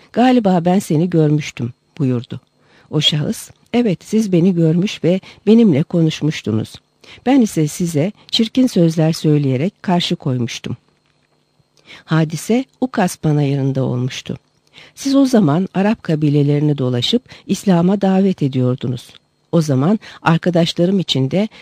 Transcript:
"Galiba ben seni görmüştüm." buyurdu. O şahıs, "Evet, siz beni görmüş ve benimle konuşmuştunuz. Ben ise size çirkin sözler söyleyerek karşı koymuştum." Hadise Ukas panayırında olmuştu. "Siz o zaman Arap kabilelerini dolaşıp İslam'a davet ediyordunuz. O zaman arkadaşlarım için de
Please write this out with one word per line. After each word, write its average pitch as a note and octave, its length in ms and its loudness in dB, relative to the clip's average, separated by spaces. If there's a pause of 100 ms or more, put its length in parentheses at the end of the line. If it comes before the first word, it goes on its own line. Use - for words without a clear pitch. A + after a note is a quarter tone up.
(120)
"Galiba A3 520 2
ben F3+ 140 2
seni F3 320 -2
görmüştüm." D3 600 0 (260)
buyurdu. B2+ 420 -4 (500)
O D3+ 100 -2
şahıs, D3+ 500 -4 (220)
"Evet, A#3 320 0
siz A3 280 -2
beni F3+ 220 4
görmüş E3+ 500 0
ve F#3 160 0 (260)
benimle G#3 360 4
konuşmuştunuz. D3+ 920 -2 (520)
Ben C4 140 4
ise E3 280 0
size E3+ 440 -2 (180)
çirkin A#3 360 0
sözler E3 460 2
söyleyerek D3 720 0
karşı F3 340 -2
koymuştum." - 600 -6 (1300)
Hadise E3 600 -2 (160)
Ukas A3 360 -2
panayırında C#3 680 0
olmuştu. B2+ 540 -6 (560)
"Siz C4+ 200 -4
o C#4 120 4
zaman F#3+ 480 2
Arap G3+ 280 -2
kabilelerini D3 760 0
dolaşıp B2+ 440 -2 (240)
İslam'a F#3+ 540 0
davet F#3+ 420 0
ediyordunuz. B2+ 640 -4 (440)
O E3+ 80 2
zaman D3+ 380 0 (240)
arkadaşlarım E3+ 760 0
için C3+ 320 -2
de F#3+ 180 -2 (140)